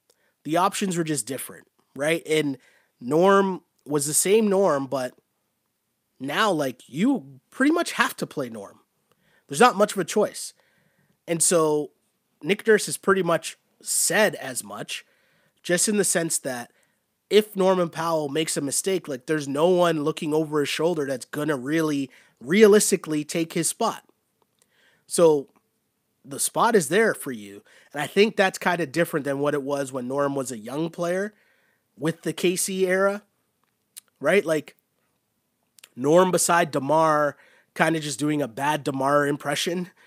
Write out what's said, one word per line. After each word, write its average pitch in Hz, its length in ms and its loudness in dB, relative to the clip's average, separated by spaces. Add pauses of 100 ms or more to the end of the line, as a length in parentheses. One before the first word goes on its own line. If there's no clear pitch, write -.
(440)
the 151 120 -2
options 185 400 0
were 170 80 -2
just 156 220 -4
different, - 420 -12 (260)
right? 160 320 -2
And 147 320 0 (420)
Norm 185 600 4 (240)
was 143 200 -2
the 151 80 -4
same 208 340 4
Norm, 175 400 2
but 127 260 -6 (1040)
now, 165 300 0
like, 147 380 -4
you 147 520 -2 (100)
pretty 285 220 2
much 339 200 -2
have 240 240 0
to 160 100 -6
play 131 220 -8
Norm. 101 320 -16 (680)
There's 143 120 -6
not 220 160 6
much 202 160 2
of 202 60 -6
a 170 60 -4
choice. - 500 -4 (720)
And 170 160 -2
so 156 480 0 (500)
Nick 185 260 -4
Nurse 214 200 4
has 151 100 -6
pretty 190 260 2
much 170 360 -4 (240)
said 180 540 0
as 131 260 -10
much, 104 420 -12 (580)
just 175 260 0
in 208 80 0
the 196 80 2
sense 165 340 -2
that 123 340 -10 (580)
if 208 260 2
Norman 185 320 2
Powell 160 400 -2
makes 156 280 -4
a 160 40 -4
mistake, 160 480 -4
like, 131 180 -10
there's 156 220 -4
no 147 200 2
one 170 360 2
looking 156 280 -4
over 151 280 0
his 139 80 -2
shoulder 160 360 -2
that's 135 220 -8
gonna 147 300 -4
really 143 540 -2 (300)
realistically 185 840 4
take 165 300 -6
his 165 140 -2
spot. - 360 -4 (1000)
So 156 420 2 (760)
the 135 160 -12
spot 220 360 2
is 151 120 2
there 196 240 2
for 135 200 -8
you. 101 300 -14 (300)
And 143 80 -8
I 147 60 -4
think 202 300 2
that's 190 200 2
kinda 175 300 -2
different 156 380 -2
than 139 160 -4
what 143 140 0
it 139 80 -4
was 139 300 -4
when 123 160 -6
Norm 139 260 -2
was 131 180 -4
a 113 60 -10
young 139 320 -6
player 180 440 -6 (640)
with 160 240 -4
the 156 100 -4
K 175 240 -2
C 190 300 -2
era, 196 380 0 (960)
right? 165 240 2
Like, 156 320 -4 (1200)
Norm 170 360 4
beside 170 400 2
DeMar, 151 640 2 (400)
kinda 160 240 2
just 147 180 -8
doing 147 240 0
a 123 60 -4
bad 139 340 -4
DeMar 143 460 2
impression, 147 640 -4 (140)